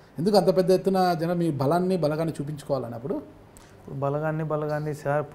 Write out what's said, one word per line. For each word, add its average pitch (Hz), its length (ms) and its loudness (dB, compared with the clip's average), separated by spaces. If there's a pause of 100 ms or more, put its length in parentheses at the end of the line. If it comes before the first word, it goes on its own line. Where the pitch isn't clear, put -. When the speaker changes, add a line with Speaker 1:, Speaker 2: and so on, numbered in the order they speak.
(180)
Speaker 1:
ఎందుకు 190 180 4
అంత 175 200 6
పెద్ద 185 140 4
ఎత్తున 185 420 4
జనం 170 260 0
మీ 170 120 2
బలాన్ని, 165 460 0
బలగాన్ని 156 440 0
చూపించుకోవాలని 139 540 -6
అప్పుడు? 131 200 -6
Speaker 2:
ఇప్పుడు - 800 -14
బలగాన్ని, 151 500 -2
బలగాన్ని 151 500 -4
సార్, 147 300 -2 (100)